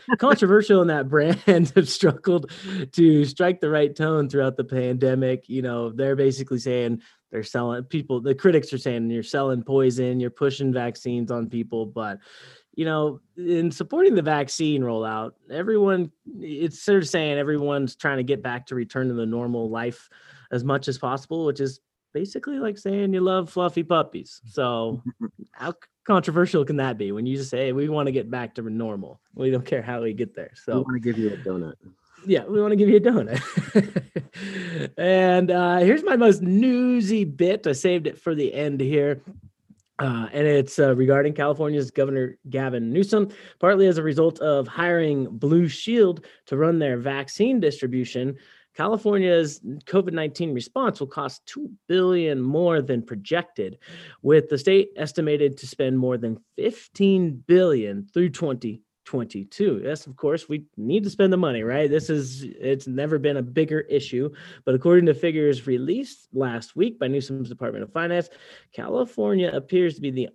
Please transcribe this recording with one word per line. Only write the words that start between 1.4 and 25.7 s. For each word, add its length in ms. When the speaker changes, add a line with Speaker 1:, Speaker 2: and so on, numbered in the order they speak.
Speaker 1:
have 140
struggled 640
to 320
strike 340
the 100
right 240
tone 360
throughout 260
the 80
pandemic. 880
You 120
know, 300
they're 240
basically 440
saying 420
they're 120
selling, 400
people, 380
the 120
critics 380
are 60
saying, 320
"You're 140
selling 380
poison, 600
you're 80
pushing 420
vaccines 600
on 180
people." 360
But, 340
you 100
know, 340
in 360
supporting 440
the 60
vaccine 600
rollout, 500
everyone, 600
it's 420
sort 220
of 60
saying 280
everyone's 600
trying 200
to 60
get 180
back 260
to 80
return 340
to 40
the 120
normal 440
life 400
as 120
much 240
as 100
possible, 480
which 140
is 220
basically 460
like 180
saying 360
you 60
love 300
fluffy 340
puppies. 640
So 560
Speaker 2:
<laughs> 240
Speaker 1:
how 200